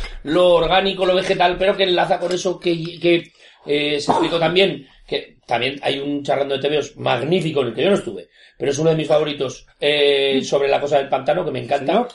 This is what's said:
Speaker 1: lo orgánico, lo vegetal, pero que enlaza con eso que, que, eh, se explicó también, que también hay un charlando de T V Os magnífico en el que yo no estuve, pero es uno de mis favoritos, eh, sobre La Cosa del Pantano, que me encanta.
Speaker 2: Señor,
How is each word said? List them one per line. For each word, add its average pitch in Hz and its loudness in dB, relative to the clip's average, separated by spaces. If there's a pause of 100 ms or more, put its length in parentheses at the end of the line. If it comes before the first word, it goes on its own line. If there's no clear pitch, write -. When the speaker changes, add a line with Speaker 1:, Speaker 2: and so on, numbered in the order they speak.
(240)
Speaker 1:
lo 175 4
orgánico, 185 2
lo 185 2
vegetal, 180 2
pero 190 2
que 190 0
enlaza 175 0
con 175 -2
eso 180 -4
que, 170 -4
que, 170 0 (340)
eh, 147 -2
se 143 -2
explicó 165 0
también, 170 0 (200)
que - -8
también 123 -2
hay 139 -2
un 143 -6
charlando 139 -2
de 131 -8
T 143 -2
V 151 0
Os - -6
magnífico 135 0
en 120 -2
el 110 -6
que 131 -4
yo 185 2
no 196 4
estuve, 92 -10 (280)
pero 135 -2
es 139 -2
uno 160 2
de 160 2
mis 151 -2
favoritos, 151 -2 (140)
eh, 143 2
sobre 139 0
La 139 2
Cosa 143 0
del 135 0
Pantano, 151 0
que 151 -4
me 123 -6
encanta. 139 -2
Speaker 2:
Señor, - 2